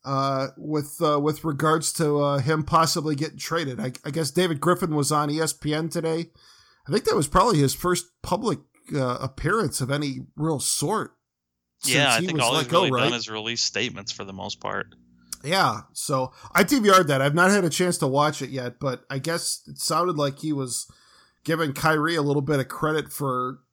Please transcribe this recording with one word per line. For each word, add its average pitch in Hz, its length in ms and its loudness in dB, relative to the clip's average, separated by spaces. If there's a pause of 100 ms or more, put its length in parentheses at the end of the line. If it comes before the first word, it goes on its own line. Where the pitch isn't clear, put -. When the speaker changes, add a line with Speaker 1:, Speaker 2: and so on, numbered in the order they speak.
Speaker 1:
uh, 135 520 -2
with, 151 440 -6
uh, 147 180 2
with 151 240 -2
regards 156 500 0
to, 147 260 2
uh, 143 200 2
him 151 240 0
possibly 160 520 2
getting 147 220 -6
traded. 139 420 -4
I, 127 140 -4 (120)
I 151 60 -6
guess 156 180 -2
David 170 320 0
Griffin 170 320 0
was 143 180 0
on 151 200 2
E 156 100 -2
S 156 120 -2
P 151 200 -4
N 160 160 -2
today. 165 420 -4 (560)
I 131 40 -6
think 196 120 0
that 440 120 0
was 165 120 2
probably 190 320 4
his 139 140 4
first 175 320 -2 (160)
public, 190 380 -2 (360)
uh, 127 240 -2
appearance 160 640 -2
of 127 100 -2
any 135 360 -4 (100)
real 151 220 -2
sort - 580 -2 (600)
since - 160 0
Speaker 2:
Yeah, 127 180 4
I 113 80 2
Speaker 1:
he 180 60 -2
Speaker 2:
think 170 100 -2
Speaker 1:
was 127 100 2
Speaker 2:
all 123 60 2
Speaker 1:
let 151 100 2
Speaker 2:
he's 120 80 -6
Speaker 1:
go, 170 120 6
Speaker 2:
really 151 80 2
Speaker 1:
right? 117 180 2
Speaker 2:
done 120 40 -2
is 110 160 -6
release 110 320 -6
statements 101 500 -4
for - 120 -10
the 98 80 -14
most 95 300 -10
part. 101 340 -8 (480)
Speaker 1:
Yeah, 143 380 0 (120)
so 131 400 -4 (200)
I 175 100 6
D 277 160 2
V 208 100 4
R'd 185 180 8
that. 135 140 2
I've 147 140 2
not 180 160 6
had 202 140 4
a 160 40 2
chance 180 280 0
to 151 100 0
watch 143 340 2
it 127 100 -8
yet, 123 280 -8
but 131 300 -4
I 135 100 -6
guess 165 480 -4
it 143 100 -16
sounded 170 380 0
like 139 240 -2
he 156 140 -4
was 131 360 -6 (540)
giving 160 300 0
Kyrie 160 420 2
a 160 60 0
little 143 200 2
bit 139 180 0
of 131 80 -2
credit 156 440 -2
for 131 480 -4 (140)